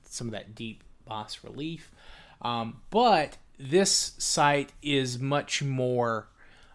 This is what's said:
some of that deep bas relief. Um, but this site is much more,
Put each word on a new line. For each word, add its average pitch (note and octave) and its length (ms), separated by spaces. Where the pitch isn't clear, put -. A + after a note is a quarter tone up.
some - 240
of G#2+ 60
that G2+ 200
deep A2 300
bas G#2+ 400
relief. D#3 480
Um, A#2 380
but G3+ 460
this E3 600
site C#3+ 540
is C3+ 380
much C#3 440
more, B2 640